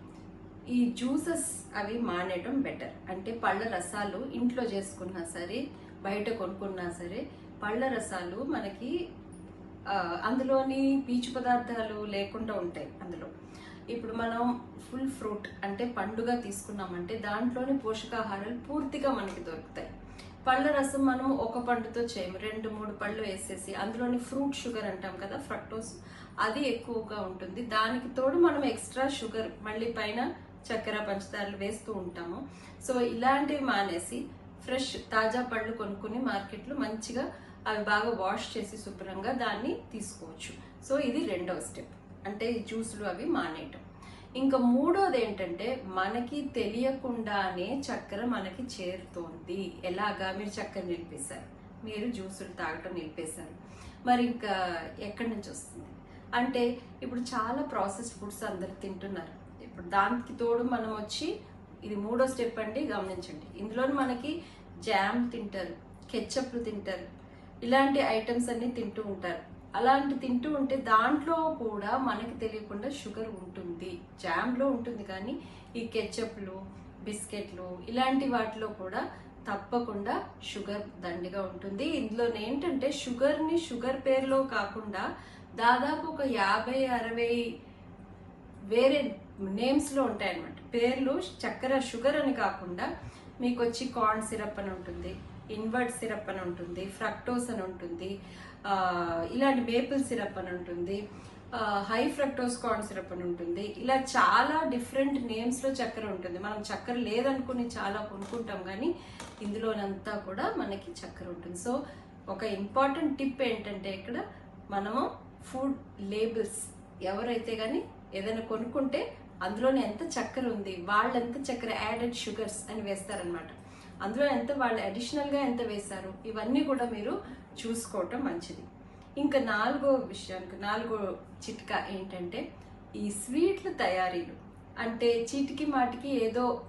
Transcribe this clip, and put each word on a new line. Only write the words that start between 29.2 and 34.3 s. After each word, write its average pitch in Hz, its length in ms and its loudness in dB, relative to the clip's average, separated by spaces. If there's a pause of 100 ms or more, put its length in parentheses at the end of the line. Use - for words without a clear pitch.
మళ్ళీ 220 300 -2
పైన 226 420 0 (400)
చక్కెర, 220 240 0
పంచదారలు 202 600 -2
వేస్తూ 214 360 -4
ఉంటాము. 180 540 -6 (400)
So 247 140 4
ఇలాంటివి 269 580 4
మానేసి 247 680 0 (340)